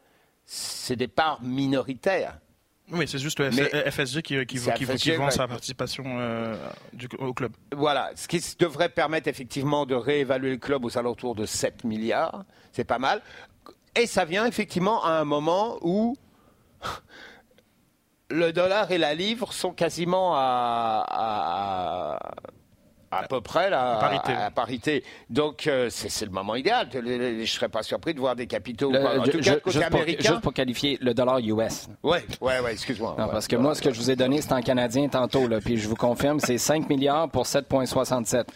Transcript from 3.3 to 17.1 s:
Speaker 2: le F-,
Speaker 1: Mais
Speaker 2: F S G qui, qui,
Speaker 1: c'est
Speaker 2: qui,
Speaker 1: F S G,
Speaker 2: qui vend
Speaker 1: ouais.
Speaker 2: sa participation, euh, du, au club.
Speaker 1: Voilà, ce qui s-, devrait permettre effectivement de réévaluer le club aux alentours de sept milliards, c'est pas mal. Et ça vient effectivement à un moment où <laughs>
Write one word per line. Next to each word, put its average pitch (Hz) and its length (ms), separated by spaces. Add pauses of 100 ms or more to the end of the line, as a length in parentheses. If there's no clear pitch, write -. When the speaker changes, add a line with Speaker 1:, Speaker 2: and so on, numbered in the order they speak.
Speaker 2:
le 135 100
F-, 139 240
Speaker 1:
Mais 143 160
Speaker 2:
F - 80
S 131 140
G 160 100
qui, 135 240
qui, 131 120
Speaker 1:
c'est 117 160
Speaker 2:
qui, 127 100
Speaker 1:
F 123 60
S 123 120
G, 151 80
Speaker 2:
qui 165 60
vend 143 80
Speaker 1:
ouais. 139 80
Speaker 2:
sa 123 160
participation, 123 580
euh, 117 480 (380)
du, 123 160 (100)
au 127 160
club. 117 160 (260)
Speaker 1:
Voilà, 143 380
ce - 140
qui 170 80
s-, - 200
devrait 170 340
permettre 156 360
effectivement 143 580
de 131 120
réévaluer 131 540
le 127 80
club 135 260
aux 117 120
alentours 120 380
de 107 120
sept - 360
milliards, 113 600 (260)
c'est 120 140
pas 120 160
mal. 156 220 (720)
Et 233 100
ça 185 180
vient 190 220
effectivement 190 580
à 160 140
un 156 60
moment 160 580
où 214 340 (640)
<laughs> - 60 (1500)